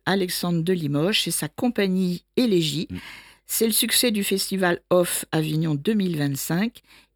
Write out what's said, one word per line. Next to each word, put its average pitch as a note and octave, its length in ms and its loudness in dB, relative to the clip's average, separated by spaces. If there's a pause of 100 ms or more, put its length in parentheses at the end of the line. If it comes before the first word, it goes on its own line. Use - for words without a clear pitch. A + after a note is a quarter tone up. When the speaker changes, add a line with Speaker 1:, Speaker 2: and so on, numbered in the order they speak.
Speaker 1:
Alexandre F3 580 0
de F3+ 100 2
Limoges D#3+ 540 0
et E3+ 40 -4
sa D#3+ 160 -4
compagnie F#3+ 760 -2 (100)
Élégie. F3 540 2
Speaker 2:
Mm. F2+ 80 -8 (480)
Speaker 1:
C'est - 220 0
le A3+ 60 0
succès A#3+ 380 2
du G#3 120 0
festival F#3+ 680 0
Off F3 420 2
Avignon D#3 440 0
deux D3 180 0
mille F#3 240 0
vingt-cinq. D3 640 -2 (340)